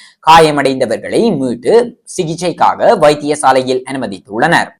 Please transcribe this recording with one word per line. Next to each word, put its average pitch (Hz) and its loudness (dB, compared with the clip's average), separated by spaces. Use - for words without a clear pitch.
காயமடைந்தவர்களை 135 0
மீட்டு 131 -4
சிகிச்சைக்காக 165 0
வைத்தியசாலையில் 143 2
அனுமதித்துள்ளனர். 120 -2